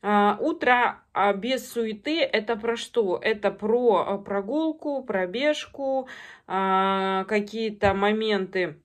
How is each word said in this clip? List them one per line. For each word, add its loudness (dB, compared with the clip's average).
А, 4
утро, 2
а, 2
без -4
суеты — -2
это 0
про -4
что? -2
Это 0
про, 2
а, -2
прогулку, -4
пробежку, -2
а, 2
какие-то 0
моменты 0